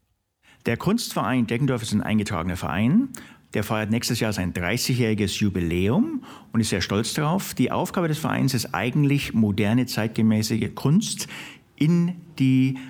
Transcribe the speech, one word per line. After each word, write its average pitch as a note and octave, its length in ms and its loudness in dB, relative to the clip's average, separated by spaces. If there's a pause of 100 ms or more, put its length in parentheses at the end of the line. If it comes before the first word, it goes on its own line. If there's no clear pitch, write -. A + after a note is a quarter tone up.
(680)
Der A#2 100 2
Kunstverein C3 680 0
Deggendorf B2+ 340 0
ist G#2+ 120 -4
ein G#2+ 100 0
eingetragener F2+ 540 -2
Verein. A#2 520 2 (460)
Der G#2 80 0
feiert G#2+ 260 -2
nächstes A#2 300 -2
Jahr A2+ 120 0
sein F#2 220 -4
dreißigjähriges A2 880 0
Jubiläum G2+ 840 0 (280)
und A2+ 80 0
ist G#2+ 100 0
sehr G2+ 120 0
stolz G#2 340 -2
darauf. D#3 400 -2
Die B2+ 160 0
Aufgabe E3+ 360 0
des D#3 120 -2
Vereins C3+ 340 0
ist - 220 -4
eigentlich, C#3 580 0
moderne, A2 540 2
zeitgemäße A2 720 0 (160)
Kunst - 520 0 (520)
in F3 360 2 (220)
die C3 400 4 (120)